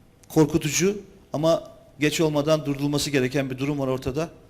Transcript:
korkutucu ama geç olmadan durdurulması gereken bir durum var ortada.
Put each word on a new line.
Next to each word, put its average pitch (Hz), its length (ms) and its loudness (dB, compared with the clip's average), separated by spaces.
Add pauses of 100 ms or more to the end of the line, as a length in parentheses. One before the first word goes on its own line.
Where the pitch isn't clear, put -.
(280)
korkutucu 160 720 2 (340)
ama 160 300 2 (380)
geç 151 200 2
olmadan 151 460 2
durdurulması 143 440 -2
gereken 131 400 0
bir 123 80 -8
durum 143 200 -4
var 135 80 -2
ortada. 131 420 -4 (220)